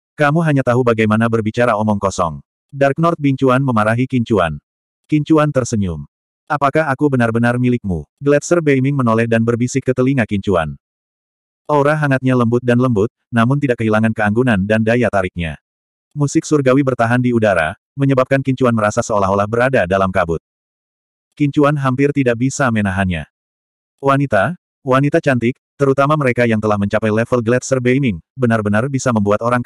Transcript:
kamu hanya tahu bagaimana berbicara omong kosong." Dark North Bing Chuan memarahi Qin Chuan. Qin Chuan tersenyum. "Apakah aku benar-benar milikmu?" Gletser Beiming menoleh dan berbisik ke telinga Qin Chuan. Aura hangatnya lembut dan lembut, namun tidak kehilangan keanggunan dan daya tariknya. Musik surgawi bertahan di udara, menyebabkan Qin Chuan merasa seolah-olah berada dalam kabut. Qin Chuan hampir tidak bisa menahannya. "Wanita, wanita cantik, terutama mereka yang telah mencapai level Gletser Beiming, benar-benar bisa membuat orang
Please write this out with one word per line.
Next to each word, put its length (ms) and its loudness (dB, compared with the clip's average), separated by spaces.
kamu 260 2
hanya 220 0
tahu 200 2
bagaimana 440 2
berbicara 480 0
omong 180 0
kosong." 460 -4
Dark 300 0
North 240 2
Bing 160 0
Chuan 240 2
memarahi 480 0
Qin 160 -2
Chuan. 320 0
Qin 160 0
Chuan 320 2
tersenyum. 500 -4
"Apakah 400 0
aku 180 0
benar-benar 540 0
milikmu?" 420 -2
Gletser 420 0
Beiming 380 0
menoleh 320 0
dan 160 2
berbisik 400 -2
ke 100 0
telinga 320 0
Qin 140 -4
Chuan. 340 -2
Aura 320 2
hangatnya 380 0
lembut 260 0
dan 160 2
lembut, 320 0
namun 260 2
tidak 240 -2
kehilangan 320 0
keanggunan 480 0
dan 240 0
daya 240 0
tariknya. 480 -4
Musik 320 -2
surgawi 400 2
bertahan 320 0
di 160 0
udara, 400 0
menyebabkan 460 0
Qin 100 -2
Chuan 220 0
merasa 260 0
seolah-olah 460 0
berada 400 0
dalam 240 0
kabut. 320 -2
Qin 160 -2
Chuan 240 2
hampir 400 0
tidak 240 0
bisa 320 -2
menahannya. 560 -2
"Wanita, 560 0
wanita 320 2
cantik, 400 -2
terutama 400 2
mereka 320 0
yang 160 0
telah 160 0
mencapai 320 -2
level 320 0
Gletser 400 -2
Beiming, 400 0
benar-benar 480 0
bisa 240 -4
membuat 320 0
orang 240 0